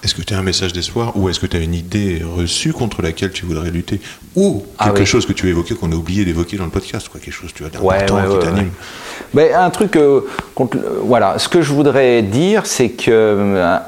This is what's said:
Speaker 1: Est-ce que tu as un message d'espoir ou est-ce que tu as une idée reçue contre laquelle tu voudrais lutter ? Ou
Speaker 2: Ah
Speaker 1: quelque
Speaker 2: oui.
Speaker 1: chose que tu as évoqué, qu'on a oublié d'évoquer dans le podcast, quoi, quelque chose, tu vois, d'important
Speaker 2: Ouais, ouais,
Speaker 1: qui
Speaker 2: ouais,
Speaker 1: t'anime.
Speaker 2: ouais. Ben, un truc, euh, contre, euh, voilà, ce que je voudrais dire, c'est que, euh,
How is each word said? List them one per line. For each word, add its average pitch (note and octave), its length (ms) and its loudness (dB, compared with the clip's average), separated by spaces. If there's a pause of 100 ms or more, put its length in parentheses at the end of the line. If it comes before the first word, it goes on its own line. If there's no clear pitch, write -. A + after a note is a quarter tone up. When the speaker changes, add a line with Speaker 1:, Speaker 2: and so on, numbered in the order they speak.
Speaker 1:
Est-ce - 100 -2
que - 80 -10
tu G2 140 -6
as - 20 -2
un F#2+ 60 -2
message F#2 300 -2
d'espoir A2+ 440 -4
ou F#2+ 100 2
est-ce F2 120 -2
que F#2+ 80 -4
tu F2+ 100 -4
as - 20 -2
une E2 140 -2
idée F2+ 500 -2
reçue F2 480 -4
contre A#2+ 300 -4
laquelle F2 300 -4
tu - 160 -10
voudrais E2 240 -4
lutter ? F2 280 -4 (360)
Ou F3+ 280 0 (140)
Speaker 2:
Ah G#2+ 120 0
Speaker 1:
quelque G2+ 100 2
Speaker 2:
oui. G2 80 4
Speaker 1:
chose A#2+ 180 2
que G2 80 0
tu F#2 140 -2
as - 20 2
évoqué, E2+ 240 0
qu'on E2+ 180 -4
a E2 40 0
oublié F#2 280 -2
d'évoquer F2 340 -2
dans F#2 80 -4
le D#2+ 40 -6
podcast, G2 400 -6
quoi, - 100 -16
quelque E2 140 -14
chose, - 180 -14
tu - 120 -16
vois, D#2+ 80 -10
d'important G2 440 2
Speaker 2:
Ouais, G2 60 2
ouais, F#2+ 60 2
Speaker 1:
qui G2 80 2
Speaker 2:
ouais, F2+ 80 4
Speaker 1:
t'anime. F#2 260 0 (640)
Speaker 2:
ouais. D3+ 160 6
Ben, C3 100 2
un F3+ 120 4
truc, G3 240 0
euh, C#3+ 260 6 (320)
contre, B2+ 240 -2
euh, F#2 240 -4
voilà, G#2+ 380 2
ce - 100 -2
que F3 140 4
je C#3+ 100 -2
voudrais C3 480 4
dire, D#3+ 460 2
c'est A#2+ 220 0
que, - 200 -4
euh, G2+ 680 4 (100)